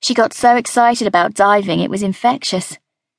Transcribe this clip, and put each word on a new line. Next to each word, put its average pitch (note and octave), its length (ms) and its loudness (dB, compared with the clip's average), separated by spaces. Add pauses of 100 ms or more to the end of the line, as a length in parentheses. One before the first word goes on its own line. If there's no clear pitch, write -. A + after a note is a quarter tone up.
She - 140 -2
got A3+ 180 0
so A#3+ 220 2
excited A#3+ 500 0
about F3+ 300 0
diving G3 460 2
it F3+ 100 -4
was G3 100 -4
infectious. G3+ 800 -4 (400)